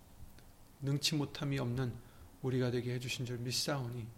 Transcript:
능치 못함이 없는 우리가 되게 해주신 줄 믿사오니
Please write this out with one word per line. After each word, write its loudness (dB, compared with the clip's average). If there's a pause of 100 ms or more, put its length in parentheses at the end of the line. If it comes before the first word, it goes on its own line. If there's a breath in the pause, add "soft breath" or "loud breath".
(800)
능치 2
못함이 2
없는 2 (500 loud breath)
우리가 4
되게 2
해주신 -2
줄 -2
믿사오니 0 (120)